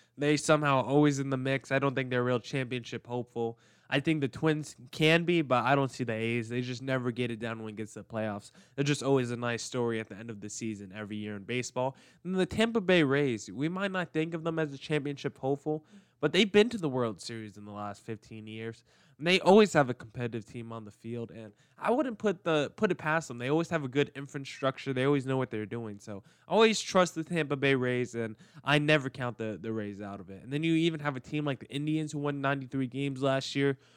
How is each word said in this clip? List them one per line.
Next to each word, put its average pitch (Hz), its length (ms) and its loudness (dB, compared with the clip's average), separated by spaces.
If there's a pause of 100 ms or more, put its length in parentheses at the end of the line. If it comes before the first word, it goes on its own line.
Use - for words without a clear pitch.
(180)
they 147 200 2
somehow 147 460 4
always 143 360 4
in 139 120 -2
the 135 60 0
mix. 135 340 -2
I 135 80 2
don't 135 160 0
think 131 140 -2
they're 123 100 0
a 123 40 0
real 123 160 2
championship 123 680 -6
hopeful. 117 500 -4 (320)
I 139 100 2
think 156 220 0
the 139 60 0
Twins 151 480 -2 (160)
can 165 320 4
be, 170 180 2
but 123 220 2
I 131 120 4
don't 139 160 2
see - 120 -6
the 113 100 -2
A's. 113 360 -2
They 123 120 -4
just 123 200 -6
never 131 300 -2
get 120 200 -4
it 113 80 -8
down 113 240 -6
when 110 100 -10
it 101 40 -12
gets 110 160 -10
to 110 60 -14
the 95 60 -16
playoffs. 107 460 -6 (240)
They're 139 80 -2
just 143 180 0
always 127 300 2
a 120 60 -6
nice 120 260 -4
story 117 360 -2
at 110 100 -8
the 104 60 -12
end 113 140 -12
of 104 120 -12
the 104 80 -10
season 101 460 -8
every 107 200 -10
year 104 200 -8
in 98 80 -12
baseball. 127 520 -4 (280)
And 185 120 -4
the 185 100 4
Tampa 226 360 0
Bay 180 220 6
Rays, 135 480 2
we 135 180 -2
might 190 220 -4
not 180 220 -4
think 160 200 -2
of 160 100 -6
them 165 160 -2
as 151 140 -2
a 135 40 -12
championship 143 600 -4
hopeful, 151 460 -2 (360)
but 156 120 2
they've 190 200 4
been 214 180 6
to 233 80 -6
the 160 120 -2
World 120 320 -2
Series 110 360 -12
in 104 80 -18
the 104 60 -14
last 104 340 -10
fifteen 110 420 -12
years. 110 360 -10 (360)
And 151 80 -2
they 185 140 6
always 196 320 10
have 139 180 6
a - 20 0
competitive 117 500 -6
team 113 280 -12
on 113 140 -10
the 101 60 -16
field. 117 380 -10
And 107 240 -16 (240)
I - 140 -2
wouldn't 254 260 0
put 196 260 -2
the, 151 320 2
put 202 160 2
it 175 40 0
past 160 320 -2
them. 120 100 -12
They 120 120 -4
always 160 200 2
have 160 140 -2
a 135 40 -4
good 143 280 2
infrastructure. 135 760 -6
They 131 140 0
always 139 220 2
know 135 100 0
what 127 140 -2
they're 107 160 -4
doing. 110 320 -8
So 101 240 -12 (240)
I - 40 -4
always 220 300 4
trust 180 320 2
the 160 100 -6
Tampa 151 320 0
Bay 139 200 4
Rays, 123 400 0
and 113 200 -4 (280)
I 143 160 4
never 147 320 2
count 123 260 -6
the, 107 240 -4
the 113 100 -6
Rays 104 300 -6
out 101 180 -10
of 92 120 -16
it. 95 100 -16
And 123 100 -12
then 151 120 -2
you 165 100 4
even 160 280 2
have 147 140 -2
a 127 40 -6
team 147 260 -4
like 139 140 -2
the 110 100 -16
Indians, 151 420 -2
who 147 80 -6
won 143 220 -2
ninety-three 135 460 -2
games 135 340 -4
last 135 340 2
year, 139 220 2 (200)